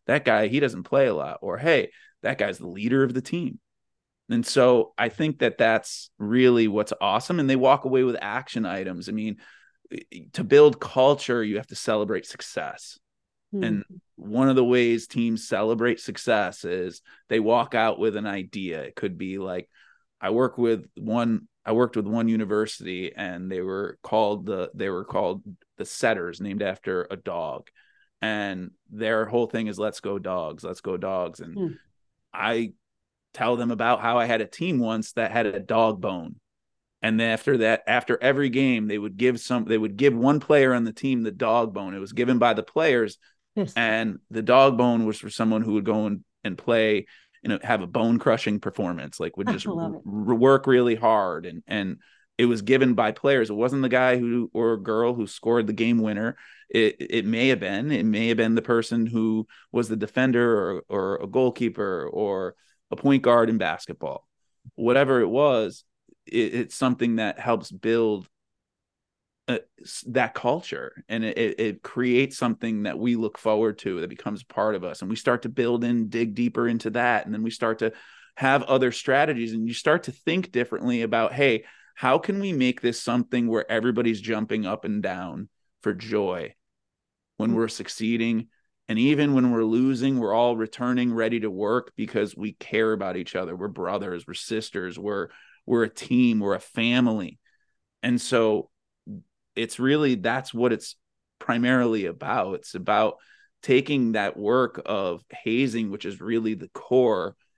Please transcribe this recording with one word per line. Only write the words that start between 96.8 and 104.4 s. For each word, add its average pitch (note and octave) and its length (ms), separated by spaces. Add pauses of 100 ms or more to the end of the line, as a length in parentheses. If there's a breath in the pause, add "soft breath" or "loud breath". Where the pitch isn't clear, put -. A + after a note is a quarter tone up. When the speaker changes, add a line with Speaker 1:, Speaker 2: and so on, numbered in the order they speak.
Speaker 1:
And A#2+ 200
so A2+ 480 (880)
it's A2+ 240
really, C3+ 360
that's A#2 380
what A#2 180
it's - 240 (420)
primarily A#2 680
about. F#2+ 500
It's - 200
about G#2 420 (440 soft breath)
taking C3+ 520
that G2+ 240
work A#2 480